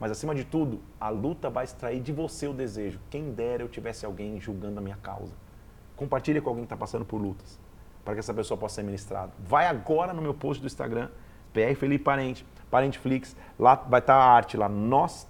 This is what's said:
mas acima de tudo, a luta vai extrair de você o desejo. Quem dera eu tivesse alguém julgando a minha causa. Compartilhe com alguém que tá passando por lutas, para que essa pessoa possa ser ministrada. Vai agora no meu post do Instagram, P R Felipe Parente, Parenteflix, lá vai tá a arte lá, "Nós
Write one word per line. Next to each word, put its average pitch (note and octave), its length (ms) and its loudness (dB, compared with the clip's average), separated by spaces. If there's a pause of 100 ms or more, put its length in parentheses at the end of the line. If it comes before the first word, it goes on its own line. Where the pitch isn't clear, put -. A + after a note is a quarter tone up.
mas A2 100 -2
acima D3 240 -4
de C3+ 100 -4
tudo, C#3+ 360 -2 (200)
a G#2+ 100 -4
luta C3+ 380 -4
vai B2 160 -4
extrair B2+ 360 -6
de B2+ 120 -6
você D3 360 -6
o C#3+ 40 -6
desejo. G#2 460 -6 (100)
Quem D3 220 -8
dera A#2+ 320 -4
eu A#2+ 60 -8
tivesse A2+ 360 -10
alguém G#2 360 -8
julgando G#2 400 -8
a - 20 -6
minha G2 140 -8
causa. G2 360 -12 (600)
Compartilhe C#3+ 460 0
com D3 80 -2
alguém A#2+ 160 -4
que A2 60 -12
tá G#2+ 60 -10
passando A2+ 280 -6
por A2 140 -6
lutas, G2+ 420 -8 (440)
para G#2 100 -4
que G#2 60 -6
essa A2 140 -6
pessoa G#2+ 240 -4
possa G#2 180 -8
ser G#2+ 60 -6
ministrada. G2 560 -6
Vai C#3+ 280 4
agora D#3+ 460 0
no E3 80 -6
meu D3 140 -2
post C#3+ 260 -6
do C3+ 60 -8
Instagram, B2 420 -4 (440)
P A2 80 2
R B2 140 4
Felipe C#3 300 0
Parente, C3+ 420 0 (240)
Parenteflix, C3 680 0 (220)
lá B2 160 10
vai B2 280 4
tá C3+ 120 8
a C3+ 100 10
arte A#2+ 320 8
lá, G#2 120 2
"Nós A#2+ 600 0